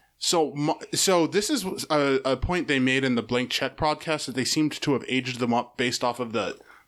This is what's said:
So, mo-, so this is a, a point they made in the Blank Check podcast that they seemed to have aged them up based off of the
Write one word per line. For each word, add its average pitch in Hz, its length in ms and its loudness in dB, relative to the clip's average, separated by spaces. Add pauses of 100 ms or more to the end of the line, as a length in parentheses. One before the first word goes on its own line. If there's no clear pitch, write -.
(180)
So, 151 360 0
mo-, 147 260 -2 (140)
so 170 320 4
this 196 240 0
is 233 140 -2 (260)
a, 139 340 2
a 135 120 2
point 175 320 -2
they 139 120 2
made 131 240 2
in 127 100 2
the 117 80 0
Blank 123 280 -2
Check - 260 -2
podcast 151 500 -2
that 123 80 -10
they 127 100 -2
seemed 151 360 2
to 147 140 2
have 113 140 -2
aged 127 300 -2
them 117 160 2
up 120 220 -2
based 123 260 0
off 120 160 0
of 117 140 -6
the 101 260 -2 (300)